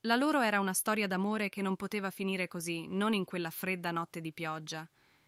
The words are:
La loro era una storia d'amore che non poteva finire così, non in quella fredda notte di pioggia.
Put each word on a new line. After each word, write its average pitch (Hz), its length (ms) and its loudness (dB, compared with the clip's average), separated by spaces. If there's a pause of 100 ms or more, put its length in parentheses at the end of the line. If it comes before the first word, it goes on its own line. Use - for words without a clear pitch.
La 233 140 4
loro 294 260 4
era 208 180 4
una 196 140 2
storia 214 340 2
d'amore 202 420 0
che 196 140 -4
non 190 120 2
poteva 196 360 -2
finire 190 360 -2
così, 170 400 -4
non 208 260 2
in 196 120 2
quella 170 240 -4
fredda 180 400 -2
notte 170 320 -4
di 160 100 -6
pioggia. 160 560 -6 (400)